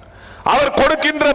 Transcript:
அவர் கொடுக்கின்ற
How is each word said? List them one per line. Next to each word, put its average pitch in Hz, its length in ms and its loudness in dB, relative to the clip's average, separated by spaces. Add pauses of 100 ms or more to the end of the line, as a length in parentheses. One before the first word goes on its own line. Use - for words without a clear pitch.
(540)
அவர் 285 280 0
கொடுக்கின்ற 302 540 0